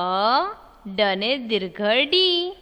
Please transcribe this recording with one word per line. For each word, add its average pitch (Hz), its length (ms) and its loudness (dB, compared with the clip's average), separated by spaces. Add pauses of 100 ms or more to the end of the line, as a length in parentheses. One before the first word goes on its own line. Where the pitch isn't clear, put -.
(880)
ડને 202 520 0
દીર્ઘ 208 440 -4
ડી. 349 800 2